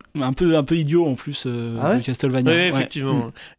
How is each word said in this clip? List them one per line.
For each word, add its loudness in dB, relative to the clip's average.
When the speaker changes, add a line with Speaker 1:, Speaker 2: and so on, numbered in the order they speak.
Speaker 1:
un 0
peu, 2
un 2
peu 0
idiots 2
en 0
plus, -10
euh, -4
Speaker 2:
Ah 2
ouais 2
Speaker 1:
de -2
Castlevania. 0
Speaker 3:
Oui, 4
Speaker 1:
Ouais. 2
Speaker 3:
effectivement. -2
Speaker 1:
Mm. -12